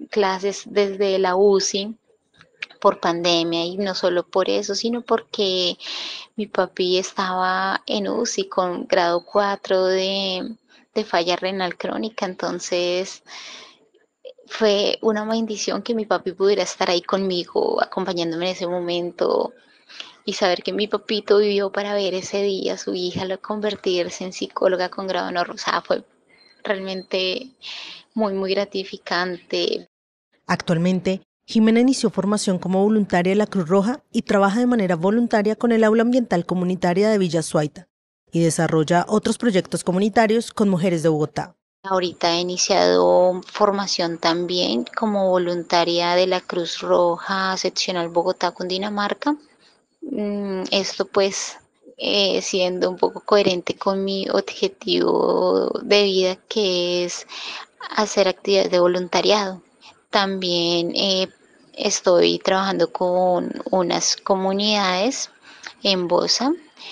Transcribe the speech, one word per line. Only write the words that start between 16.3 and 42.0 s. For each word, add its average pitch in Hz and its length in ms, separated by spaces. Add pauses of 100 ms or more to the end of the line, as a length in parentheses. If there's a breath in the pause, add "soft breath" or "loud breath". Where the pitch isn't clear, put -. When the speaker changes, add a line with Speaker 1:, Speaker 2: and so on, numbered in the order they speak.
Speaker 1:
pudiera 196 300
estar 185 280
ahí 175 120
conmigo, - 800
acompañándome 175 640
en 185 60
ese 180 140
momento, 175 840 (720 loud breath)
y 202 100
saber 180 280
que 185 100
mi 202 160
papito 208 500
vivió 202 340
para 202 220
ver 196 200
ese 190 280
día 190 320
a 185 40
su 202 160
hija 180 300
lo 190 160
convertirse 196 840
en 185 80
psicóloga 180 560
con 190 180
grado 185 200
de 180 40
honor, 175 200
o - 80
sea, 175 240
fue - 220 (580 soft breath)
realmente 190 880 (640 loud breath)
muy, 208 200
muy 190 180
gratificante. 185 1400 (580)
Speaker 2:
Actualmente, 180 760 (260)
Jimena 226 300
inició 247 320
formación 190 480
como 185 240
voluntaria 196 480
de 202 60
la 208 100
Cruz 180 220
Roja 196 420
y 233 120
trabaja 196 360
de 247 80
manera 196 300
voluntaria 214 580
con 240 160
el 226 140
Aula 220 180
Ambiental 233 420
Comunitaria 180 640
de 220 100
Villa 165 240
Suaita 151 440 (460)
y 165 100
desarrolla 160 640
otros 214 300
proyectos 185 460
comunitarios 220 680
con 208 180
mujeres 170 360
de 165 40
Bogotá. 151 460 (300)
Speaker 1:
Ahorita 180 500